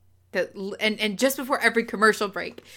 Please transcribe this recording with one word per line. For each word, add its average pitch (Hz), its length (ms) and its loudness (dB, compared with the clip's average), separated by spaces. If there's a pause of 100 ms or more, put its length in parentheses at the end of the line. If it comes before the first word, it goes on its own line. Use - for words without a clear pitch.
(320)
The, 180 240 -2
l-, 196 240 -8
and, 214 200 0
and 208 200 -2
just 269 180 2
before 269 220 -2
every 233 240 2
commercial 214 440 2
break, 175 360 -10 (140)